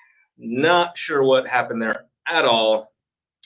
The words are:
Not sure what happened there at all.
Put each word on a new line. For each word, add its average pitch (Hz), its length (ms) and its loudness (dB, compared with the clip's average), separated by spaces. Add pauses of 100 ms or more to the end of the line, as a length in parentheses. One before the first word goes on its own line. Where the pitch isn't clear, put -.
(380)
Not 156 600 0
sure 143 260 -2
what 131 240 2
happened 120 340 -4
there 110 240 -6 (220)
at 160 180 0
all. 110 480 0 (520)